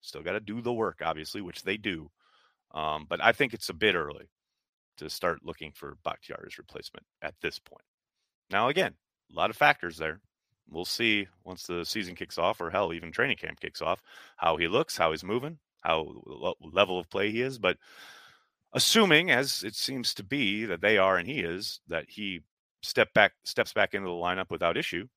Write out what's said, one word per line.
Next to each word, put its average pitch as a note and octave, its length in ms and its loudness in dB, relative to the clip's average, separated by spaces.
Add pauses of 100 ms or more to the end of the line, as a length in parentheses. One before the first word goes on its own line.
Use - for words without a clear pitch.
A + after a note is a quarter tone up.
Still - 220 -14
gotta F#2 180 -2
do G#2+ 200 -8
the A#2+ 120 -2
work, A2 300 -2
obviously, D#2+ 380 -4
which F2 220 -10
they G2 140 -2
do. F#2 340 -6 (640)
Um, D2+ 360 -2
but E2+ 140 -2
I A#2 100 8
think A#2 220 2
it's - 140 -8
a F2+ 60 -6
bit G2 200 4
early D2 340 -4 (680)
to D2+ 120 -12
start E2 360 -2
looking D#2 280 -12
for C#2+ 300 -16
Bakhtiari's - 560 -10
replacement - 480 -18 (160)
at D2+ 180 -10
this - 180 -6
point. - 260 -20 (640)
Now, G#2+ 200 2
again, D3+ 260 0 (360)
a - 40 -20
lot F2+ 160 2
of A2 60 -8
factors F2+ 400 2
there. D#2 240 -4 (480)
We'll E2 160 -6
see G#2 440 2 (160)
once F2+ 220 -12
the F2 180 -4
season F2+ 300 -6
kicks - 240 -10
off, F#2 220 2
or E2+ 100 -4
hell, F#2+ 220 2
even E2+ 200 -10
training B2 240 2
camp - 240 -12
kicks - 220 -10
off, E2 200 0 (340)
how E2 200 2
he E2+ 120 0
looks, B2 280 0
how E2+ 160 4
he's D#2+ 120 -6
moving, B2 340 -6 (240)
how, D#2+ 220 0
what - 560 -8
level F2+ 380 2
of E2+ 120 -8
play G2+ 200 -2
he A2+ 100 -4
is. C3 180 -4
But F#2 200 0 (920)
assuming, F3 580 6
as C3 320 2
it G#2 120 -8
seems B2+ 400 -4
to - 100 -10
be, G#2+ 420 0
that F2 140 -4
they G#2 180 6
are F#2+ 180 6
and F2 100 0
he C#3 140 -4
is, F2 480 -6
that D#2+ 200 -4
he F#2+ 340 -8 (400)
step - 320 2
back, G2+ 180 6 (120)
steps - 280 -2
back G2+ 220 2
into G2 140 -4
the F2 40 -4
lineup F2+ 380 -2
without E2+ 260 0
issue B2 400 -4